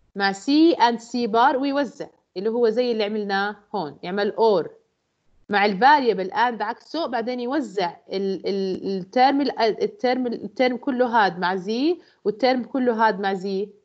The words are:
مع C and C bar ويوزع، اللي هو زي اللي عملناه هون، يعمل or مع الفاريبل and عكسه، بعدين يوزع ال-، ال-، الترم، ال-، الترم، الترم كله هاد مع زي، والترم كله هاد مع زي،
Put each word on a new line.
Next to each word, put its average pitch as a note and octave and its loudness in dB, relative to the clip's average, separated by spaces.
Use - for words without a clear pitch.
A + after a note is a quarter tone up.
مع G3 0
C D4+ 4
and A#3+ 2
C A#3+ -4
bar B3+ 4
ويوزع، C4+ -4
اللي G3 -4
هو A#3 2
زي A#3+ 0
اللي A3 0
عملناه G3+ -2
هون، D3+ -6
يعمل G3+ -2
or G#3 2
مع G3+ 2
الفاريبل G#3+ 4
and A3+ -2
عكسه، B3 -6
بعدين B3 -4
يوزع A3 -4
ال-، G3 -4
ال-، F#3+ -4
الترم، B3+ 2
ال-، - -2
الترم، A#3+ -2
الترم A#3+ -2
كله B3 -2
هاد G#3 2
مع F3+ -2
زي، A#3+ -2
والترم B3 0
كله A#3 0
هاد G3 0
مع G3 -2
زي، G3 -4